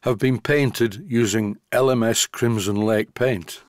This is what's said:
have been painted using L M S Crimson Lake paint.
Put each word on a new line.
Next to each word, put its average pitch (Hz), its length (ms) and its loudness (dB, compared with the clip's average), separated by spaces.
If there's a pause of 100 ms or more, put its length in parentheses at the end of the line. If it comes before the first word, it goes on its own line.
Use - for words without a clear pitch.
have 123 160 -2
been 131 240 0
painted 127 640 0
using 107 500 0 (140)
L 131 200 2
M 123 100 2
S 113 240 0
Crimson 107 500 -2
Lake 107 380 0
paint. 120 560 -2